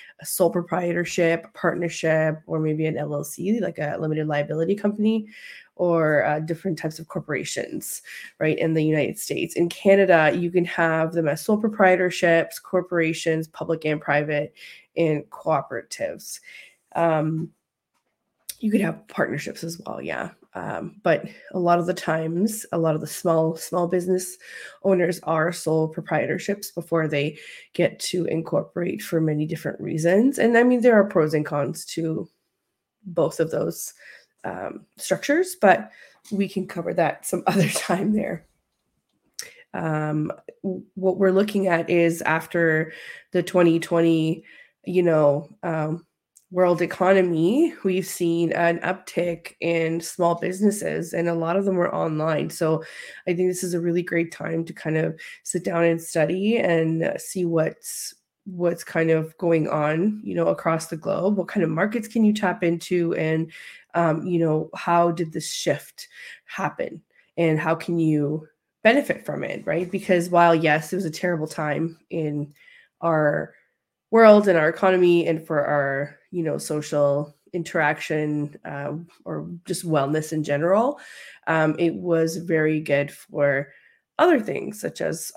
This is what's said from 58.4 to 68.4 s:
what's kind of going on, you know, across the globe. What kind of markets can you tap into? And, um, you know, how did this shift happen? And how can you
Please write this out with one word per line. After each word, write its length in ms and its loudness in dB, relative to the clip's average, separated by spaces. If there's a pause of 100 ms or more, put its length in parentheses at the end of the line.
what's 380 -2
kind 280 0
of 260 0
going 300 2
on, 560 0
you 100 -6
know, 140 0
across 400 0
the 100 -8
globe. 400 -2
What 100 -2
kind 160 -2
of 60 2
markets 380 -2
can 180 2
you 80 4
tap 300 -2
into? 520 0
And, 360 -2 (420)
um, 320 0
you 140 0
know, 360 0
how 360 4
did 200 -4
this 200 -8
shift 560 -6 (380)
happen? 560 -6 (360)
And 220 2
how 160 0
can 240 -2
you 480 0 (360)